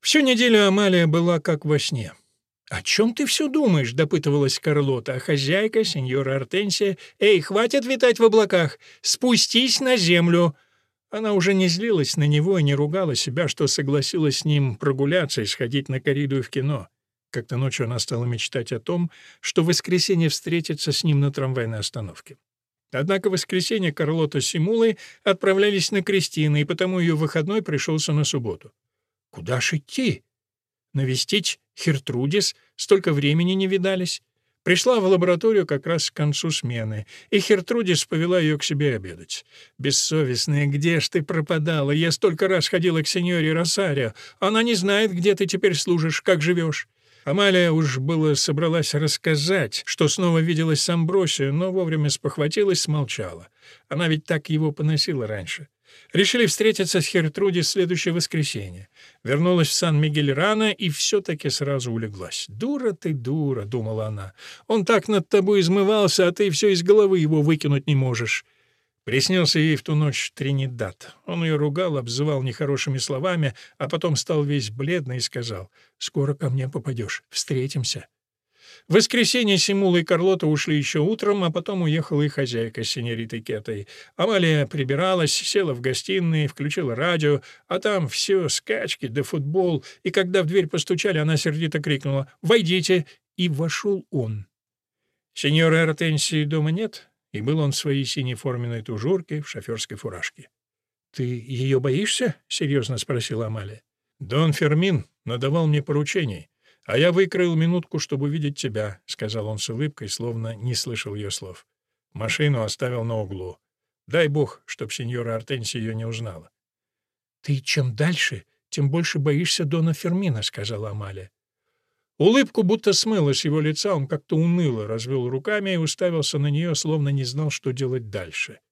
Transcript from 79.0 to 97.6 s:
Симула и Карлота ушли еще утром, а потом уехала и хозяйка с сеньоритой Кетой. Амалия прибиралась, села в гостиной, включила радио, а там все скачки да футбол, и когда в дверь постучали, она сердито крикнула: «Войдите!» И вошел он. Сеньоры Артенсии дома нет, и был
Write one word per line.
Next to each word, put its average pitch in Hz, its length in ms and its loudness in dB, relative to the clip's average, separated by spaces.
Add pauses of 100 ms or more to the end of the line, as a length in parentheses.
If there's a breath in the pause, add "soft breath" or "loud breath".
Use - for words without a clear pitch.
Симула 196 380 2
и 170 80 2
Карлота 175 420 2
ушли 151 300 2
еще 147 260 0
утром, 208 420 0
а 170 60 2
потом 180 320 -4
уехала 151 400 0
и 151 60 0
хозяйка 120 560 -4
с - 60 -6
сеньоритой 117 500 -6
Кетой. 107 480 -8 (280 loud breath)
Амалия 170 500 2
прибиралась, 156 640 0
села 185 400 -2
в 120 80 -6
гостиной, 156 640 0
включила 147 480 -4
радио, 151 460 0 (280 loud breath)
а 175 100 -2
там 196 280 0
все 185 420 0
скачки - 600 -4
да 127 140 -4
футбол, 160 600 -2 (200 loud breath)
и 185 60 0
когда 185 320 2
в 165 40 0
дверь 180 200 2
постучали, 170 520 -2
она 151 180 2
сердито 156 440 -2
крикнула: 139 500 -2 (120 soft breath)
«Войдите!» 180 640 2 (300 loud breath)
И 180 120 0
вошел 165 640 -4
он. 110 360 -4 (880)
Сеньоры 160 440 4
Артенсии 156 640 0
дома 156 260 0
нет, 214 400 -6 (220)
и 107 100 -6
был 151 180 0